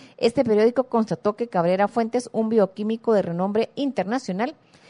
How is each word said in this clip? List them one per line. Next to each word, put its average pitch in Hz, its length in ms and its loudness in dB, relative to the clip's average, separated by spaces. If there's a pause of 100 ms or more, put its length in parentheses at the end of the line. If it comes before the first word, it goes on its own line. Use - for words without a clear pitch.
(180)
Este 247 260 2
periódico 233 400 2
constató 214 520 -2
que 233 120 -6
Cabrera 185 400 2
Fuentes, 233 440 -2
un 220 180 -2
bioquímico 220 640 0
de 196 80 4
renombre 185 540 -2
internacional, 247 800 -4 (360)